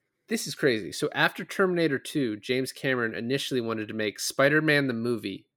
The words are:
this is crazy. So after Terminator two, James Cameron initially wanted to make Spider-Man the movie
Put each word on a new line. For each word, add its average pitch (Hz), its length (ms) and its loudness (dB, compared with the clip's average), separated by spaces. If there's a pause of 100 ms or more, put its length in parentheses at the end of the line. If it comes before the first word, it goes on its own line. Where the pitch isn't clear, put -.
(280)
this 226 180 -4
is 151 80 -8
crazy. 107 380 0
So - 220 -4
after 165 300 0
Terminator 170 540 2
two, 120 400 -2
James 127 340 -2
Cameron 123 420 -2
initially 123 460 -2
wanted 110 280 -2
to 107 60 -8
make 107 240 -2
Spider-Man 147 680 4
the 123 80 0
movie 113 520 -4 (100)